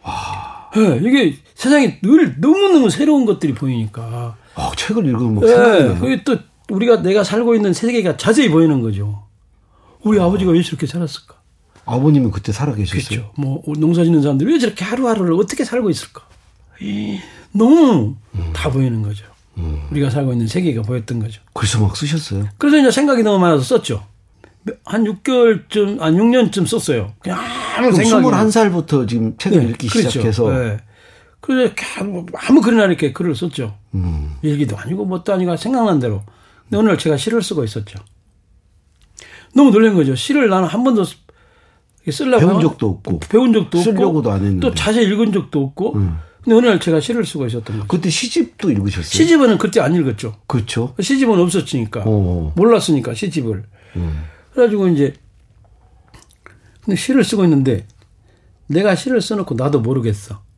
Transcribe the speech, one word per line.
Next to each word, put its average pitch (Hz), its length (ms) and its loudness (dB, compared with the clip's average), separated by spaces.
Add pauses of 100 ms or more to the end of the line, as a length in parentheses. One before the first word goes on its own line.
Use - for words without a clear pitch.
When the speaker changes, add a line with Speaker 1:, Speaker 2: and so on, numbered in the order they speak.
Speaker 1:
와. - 720 -12
Speaker 2:
네, 185 260 2
이게 220 340 2 (200)
세상에 269 440 2
늘 247 400 2
너무너무 311 500 4
새로운 285 360 0
것들이 160 280 -2
보이니까. 117 800 -8 (180)
Speaker 1:
아, - 220 -6
책을 214 300 -2
읽으면 117 280 0
막 101 100 0
Speaker 2:
네, 226 40 6
Speaker 1:
생각이 233 340 6
나요. 98 180 0
Speaker 2:
그게 262 220 -2
또 247 160 0 (320)
우리가, 214 320 2
내가 196 220 0
살고 233 320 0
있는 202 160 0
세계가 214 460 -2
자세히 240 320 2
보이는 156 300 2
거죠. 104 440 -6 (760)
우리 214 180 2
Speaker 1:
아. 180 60 2
Speaker 2:
아버지가 185 260 0
왜 170 100 4
저렇게 156 240 -6
살았을까? 156 480 -8 (520)
Speaker 1:
아버님은 131 440 2
그때 101 220 -8
살아 135 220 -4
계셨어요? 95 280 -4
Speaker 2:
그렇죠. 107 340 -8
뭐, 139 240 -6 (180)
농사 165 260 2
짓는 165 180 4
사람들이 143 300 0
왜 339 80 2
저렇게 214 240 -4
하루하루를 220 500 -2
어떻게 214 300 -2
살고 233 260 -2
있을까? - 320 -8 (580)
이, 202 380 -8 (340)
너무 220 600 4 (220)
Speaker 1:
음. 85 160 -6
Speaker 2:
다 - 180 -6
보이는 127 320 -2
거죠. 104 220 -8 (320)
Speaker 1:
음. 76 360 -6
Speaker 2:
우리가 143 180 -2
살고 131 220 -2
있는 117 160 -2
세계가 143 340 -2
보였던 117 380 -6
거죠. 110 200 -10 (120)
Speaker 1:
그래서 110 280 -2
막 101 160 0
쓰셨어요? 143 520 -4 (100)
Speaker 2:
그래서 285 200 4
이제 262 120 6
생각이 269 320 2
너무 208 160 2
많아서 170 240 4
썼죠. 131 420 -2 (800)
한 214 220 -2
육 208 160 -6
개월쯤, 220 800 2
한 160 140 2
육 214 100 4
년쯤 233 400 2
썼어요. 120 540 -2
그냥 180 180 -8
아무 - 520 -2
Speaker 1:
그럼 - 20 4
Speaker 2:
생각이 202 160 4 (140)
Speaker 1:
스물한 220 280 4
살부터 175 560 2
지금 113 320 -2
책을 190 220 2
Speaker 2:
네, 113 80 2
Speaker 1:
읽기 120 200 -6
Speaker 2:
그렇죠. 170 200 0
Speaker 1:
시작해서? 113 420 0
Speaker 2:
네. 120 280 -2 (640)
그래서 254 260 0
이렇게 - 180 -6 (160)
아무, 190 240 -8 (100)
아무 269 280 4
그림이나 220 240 4
이렇게 151 260 0
글을 165 240 -4
썼죠. 110 400 -8 (180)
Speaker 1:
음. 80 480 -4
Speaker 2:
일기도 147 360 -2
아니고 185 260 -6
뭣도 185 300 -4
아니고 180 240 0
생각난 220 420 0
대로. 107 220 -4 (420)
근데 202 140 -4
어느 220 100 2
날 185 100 2
제가 151 200 -2
시를 220 240 -2
쓰고 170 200 -4
있었죠. 104 360 -8 (1600)
너무 277 160 8
놀란 214 240 6
거죠. 135 220 2
시를 269 320 0
나는 185 180 2
한 190 160 -2
번도 233 220 2
쓰-, - 120 -10 (840)
이렇게 - 140 -10
쓰려고 254 280 0
Speaker 1:
배운 170 100 4
Speaker 2:
하면 185 120 2
Speaker 1:
적도 131 260 -2
없고. 90 400 -6
Speaker 2:
배운 240 240 4
적도 185 260 0
없고. 202 140 2
Speaker 1:
쓰려고도 160 400 0
안 98 80 0
했는데. 98 260 0
Speaker 2:
또 - 80 -2
자세히 214 320 0
읽은 208 260 0
적도 160 300 -2
없고. 139 340 -6
Speaker 1:
음. 90 220 -2 (240)
Speaker 2:
근데 226 140 4
어느 240 100 6
날 202 140 2
제가 165 200 0
시를 226 260 -4
쓰고 139 200 -6
있었던 110 300 -8
거죠. 104 120 -8
Speaker 1:
그때 175 220 -2
시집도 233 600 -4
읽으셨어요? 98 340 -2
Speaker 2:
시집은 294 540 4
그때 208 220 0
안 147 140 0
읽었죠. 127 420 -2 (100)
Speaker 1:
그렇죠. 120 540 -4
Speaker 2:
시집은 233 380 2
없었으니까. 151 680 -2
Speaker 1:
어. 90 500 0
Speaker 2:
몰랐으니까, 170 580 2
시집을. 113 500 -6 (320)
Speaker 1:
음. 80 280 -6 (280)
Speaker 2:
그래가지고 208 360 2
이제, 143 260 0 (1700)
근데 190 120 -2
시를 262 280 2
쓰고 202 200 0
있는데 135 420 2 (800)
내가 185 280 2
시를 247 260 -2
써놓고 196 340 -4
나도 135 260 0
모르겠어. 113 600 -4 (160)